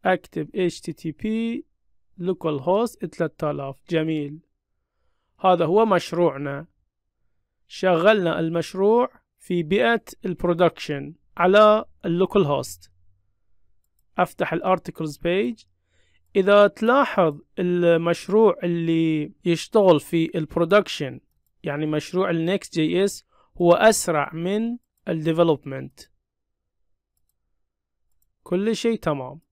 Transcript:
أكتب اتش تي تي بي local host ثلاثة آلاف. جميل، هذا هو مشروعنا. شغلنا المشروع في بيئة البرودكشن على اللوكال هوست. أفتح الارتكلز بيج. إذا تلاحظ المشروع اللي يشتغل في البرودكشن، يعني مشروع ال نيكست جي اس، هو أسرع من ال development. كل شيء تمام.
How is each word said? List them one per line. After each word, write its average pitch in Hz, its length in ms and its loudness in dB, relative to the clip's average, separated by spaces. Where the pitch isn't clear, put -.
أكتب 180 500 -2
اتش 180 260 -2
تي 165 120 -10
تي 156 200 -10
بي 226 520 -6
local 165 400 -4
host 196 460 -2
ثلاثة 156 440 -6
آلاف. 139 260 -10
جميل، 156 480 -4
هذا 180 240 4
هو 202 220 4
مشروعنا. 156 800 -2
شغلنا 180 720 2
المشروع 190 720 0
في 175 240 -4
بيئة 226 420 0
البرودكشن 165 880 -2
على 214 480 4
اللوكال 180 400 0
هوست. 139 480 -6
أفتح - 340 -2
الارتكلز 170 640 -4
بيج. 214 460 -4
إذا 202 300 6
تلاحظ 202 760 0
المشروع 175 1040 2
اللي 165 680 -2
يشتغل 175 560 4
في 165 380 -2
البرودكشن، 165 840 -2
يعني 151 240 -4
مشروع 175 440 -2
ال 165 140 -2
نيكست 190 300 -4
جي 170 300 0
اس، - 220 -8
هو 175 120 6
أسرع 175 600 2
من 208 420 -4
ال 165 160 -4
development. 143 840 -2
كل 202 340 -2
شيء 226 220 -2
تمام. 139 420 -6